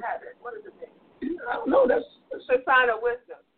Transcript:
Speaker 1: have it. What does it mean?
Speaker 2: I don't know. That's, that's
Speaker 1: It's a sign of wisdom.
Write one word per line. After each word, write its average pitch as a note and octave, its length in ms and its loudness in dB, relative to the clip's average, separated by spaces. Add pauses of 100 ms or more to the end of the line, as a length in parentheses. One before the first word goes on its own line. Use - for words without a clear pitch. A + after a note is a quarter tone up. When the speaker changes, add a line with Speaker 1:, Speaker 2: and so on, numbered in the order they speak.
Speaker 1:
have - 160 -8
it. - 180 -18
What A#4 140 -14
does G#4 100 -16
it - 140 -20
mean? - 580 -10 (120)
Speaker 2:
I - 100 -4
don't - 100 -4
know. C5 180 6
That's, - 160 2 (280)
that's A#4 180 -12
Speaker 1:
It's B3+ 140 2
a - 20 -20
sign C4 240 4
of A3 140 -4
wisdom. A#3+ 360 -6 (180)